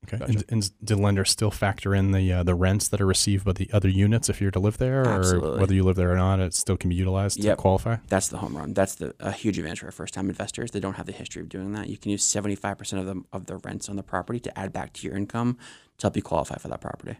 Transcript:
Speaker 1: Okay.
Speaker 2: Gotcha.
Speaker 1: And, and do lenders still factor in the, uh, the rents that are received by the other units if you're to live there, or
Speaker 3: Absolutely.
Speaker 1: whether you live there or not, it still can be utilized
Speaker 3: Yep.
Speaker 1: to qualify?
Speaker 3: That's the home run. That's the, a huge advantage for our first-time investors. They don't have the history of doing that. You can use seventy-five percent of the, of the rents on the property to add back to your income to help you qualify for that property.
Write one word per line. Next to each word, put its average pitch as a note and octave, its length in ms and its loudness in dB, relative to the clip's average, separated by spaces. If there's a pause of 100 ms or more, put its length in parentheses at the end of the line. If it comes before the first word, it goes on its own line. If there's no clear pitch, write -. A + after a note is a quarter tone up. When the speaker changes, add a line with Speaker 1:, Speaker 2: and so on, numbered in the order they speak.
Speaker 1:
Okay. - 140 -6
Speaker 2:
Gotcha. C3 120 -2
Speaker 1:
And, G#2 180 0
and G#2+ 360 -2
do G#2+ 100 2
lenders G2 360 2
still A2 180 0
factor G2 460 0
in G2 160 4
the, F#2+ 200 4
uh, F2+ 120 2
the F2+ 100 4
rents F#2 360 2
that G2 120 0
are G2+ 40 4
received F#2+ 400 2
by F#2+ 80 2
the F#2+ 200 -2
other F#2+ 160 4
units G2+ 400 4
if - 100 -2
you're G2 120 2
to F#2 80 0
live G#2 180 2
there, C3 240 2
or C3 60 4
Speaker 3:
Absolutely. F2+ 520 2
Speaker 1:
whether F#2+ 140 4
you F#2+ 80 6
live F#2 140 4
there F2+ 160 2
or F2 40 4
not, F#2+ 240 4
it F2+ 140 0
still - 240 0
can F2+ 140 0
be F2 40 2
utilized F#2+ 480 0
Speaker 3:
Yep. G#2 140 4
Speaker 1:
to - 40 -10
qualify? F#2+ 340 2 (120)
Speaker 3:
That's F#2+ 200 0
the - 100 -6
home - 180 -6
run. D2 200 -6
That's F#2+ 180 2
the, - 260 -8
a G2 120 -4
huge G2 260 -2
advantage E2 220 -6
for - 80 -16
our - 40 -14
first-time - 380 -6
investors. A#2 400 -6
They G#2 100 -4
don't F#2+ 140 -4
have E2+ 140 -10
the G2 60 -10
history - 280 -12
of F2+ 80 -12
doing F#2+ 220 -8
that. G#2 180 -8
You G2+ 80 -8
can G#2 140 -4
use G2+ 120 0
seventy-five G2+ 540 -2
percent F#2+ 300 -6
of - 0 -
the, F#2 160 -8 (100)
of F#2+ 140 -10
the F#2+ 100 -10
rents G2+ 320 -10
on G2+ 60 -8
the G2 80 -6
property G2 380 -4
to - 160 -10
add G2 140 -6
back - 220 -10
to - 140 -10
your D2 100 -6
income A#2 400 -2 (400)
to - 80 -16
help G2+ 100 2
you G2+ 60 -2
qualify - 380 -2
for - 80 -14
that - 120 -8
property. - 400 -12